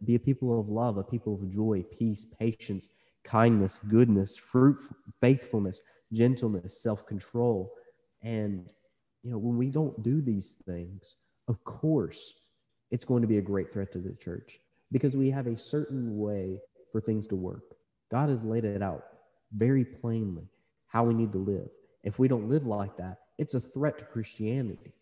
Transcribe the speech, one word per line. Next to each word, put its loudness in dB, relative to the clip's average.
be 2
a 4
people 0
of -4
love, 0
a -4
people -4
of -6
joy, 0
peace, -4
patience, -4
kindness, 6
goodness, 6
fruit, 6
faithfulness, 2
gentleness, 0
self-control. -2
And, -4
you -10
know, -6
when -2
we 0
don't -2
do 2
these -4
things, -12
of -4
course, -2
it's -6
going 2
to 2
be 4
a 2
great -2
threat -6
to -8
the -8
church, -12
because 2
we 2
have -2
a -2
certain -4
way -4
for -2
things -2
to -2
work. -8
God 2
has 0
laid -2
it -2
out -6
very 4
plainly -4
how 2
we 4
need 0
to -2
live. -4
If -6
we 4
don't 0
live 0
like -4
that, -10
it's -4
a 0
threat -4
to -16
Christianity. -6